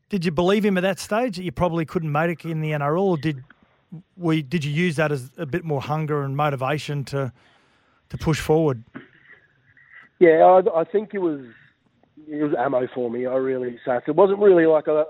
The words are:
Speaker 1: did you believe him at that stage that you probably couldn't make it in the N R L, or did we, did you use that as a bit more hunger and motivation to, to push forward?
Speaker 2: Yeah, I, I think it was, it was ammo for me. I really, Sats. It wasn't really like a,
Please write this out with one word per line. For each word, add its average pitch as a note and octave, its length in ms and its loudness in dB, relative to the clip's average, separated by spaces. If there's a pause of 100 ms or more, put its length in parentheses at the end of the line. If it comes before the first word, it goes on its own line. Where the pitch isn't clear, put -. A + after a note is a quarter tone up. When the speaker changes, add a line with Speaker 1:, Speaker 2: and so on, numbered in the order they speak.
Speaker 1:
did F#3 160 -4
you F#3 60 0
believe F#3 340 2
him G3 120 2
at F3+ 40 0
that F#3+ 180 -2
stage A3 380 -4
that F#3 60 -10
you E3+ 100 -8
probably E3+ 320 -2
couldn't D#3+ 260 -4
make D#3+ 320 -2
it E3 80 -8
in D#3+ 80 -4
the D#3 140 -4
N D3 80 -4
R D3 160 0
L, F#3+ 60 0
or F#3 140 2
did C#3 240 -4 (760)
we, E3 240 0
did C#3+ 240 -4
you D3 60 -4
use D#3+ 260 0
that D3+ 160 0
as C3 240 -8
a E3+ 80 -8
bit E3 180 -6
more D3+ 160 -4
hunger D3 440 -4
and C3+ 120 -6
motivation C#3+ 680 -4
to, C3+ 260 -6 (760)
to - 80 -10
push D#3 200 -2
forward? D#3 460 0 (1400)
Speaker 2:
Yeah, E3 240 8
I, F3+ 380 6
I - 20 -4
think G3+ 300 -4
it G3+ 60 -6
was, D#3+ 200 -2 (880)
it D3+ 160 -6
was D3 160 -2
ammo B2+ 340 -2
for B2 160 -4
me. A#2+ 180 -6
I B2+ 80 -2
really, B2+ 520 -4
Sats. B2 220 -4
It D3+ 60 -4
wasn't G3 240 4
really F#3 260 6
like D#3 220 2
a, D3+ 220 0